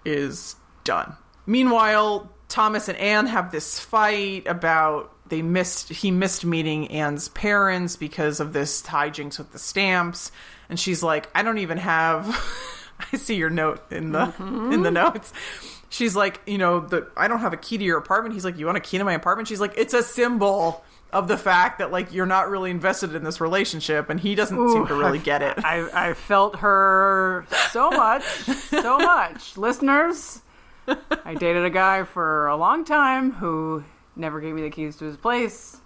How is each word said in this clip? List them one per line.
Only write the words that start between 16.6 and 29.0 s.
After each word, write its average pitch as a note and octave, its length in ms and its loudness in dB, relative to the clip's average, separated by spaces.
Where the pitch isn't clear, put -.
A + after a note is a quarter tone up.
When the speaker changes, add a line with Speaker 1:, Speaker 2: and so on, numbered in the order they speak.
Speaker 1:
the, E3+ 380 -2
"I - 100 2
don't A3+ 140 0
have G#3+ 120 -2
a E3+ 40 -6
key - 200 -8
to G3+ 80 -4
your E3+ 140 2
apartment." G#3+ 360 -2
He's F#3 100 -8
like, F3 120 -4
"You D3+ 100 -6
want F#3 120 0
a - 20 -2
key - 180 -6
to G3 60 0
my F#3+ 100 0
apartment?" G3 340 -2
She's G#3 120 -6
like, G3+ 160 -2
"It's - 180 0
a A#3+ 100 4
symbol G3+ 800 2
of F#3+ 140 0
the G3 120 2
fact F#3 420 4
that, F#3 100 -2
like, F3+ 220 -4
you're F#3 140 0
not F#3 220 4
really F#3 220 -2
invested F3 460 0
in D#3 80 -6
this D#3+ 160 -6
relationship." E3 680 0
And D#3+ 120 -2
he G3 160 0
doesn't G3+ 200 0
seem A3+ 120 4
Speaker 2:
Ooh, - 40 0
Speaker 1:
to D3+ 80 -2
really C#3+ 240 2
Speaker 2:
I, D#3+ 40 -6
Speaker 1:
get C#3+ 200 0
it. C#3+ 220 -2
Speaker 2:
I, E3+ 460 0
I E3 40 -4
felt G3 460 2
her F#3+ 840 4
so C4+ 180 4
much, B3+ 320 4
so - 760 -2
Speaker 1:
<laughs> - 20 2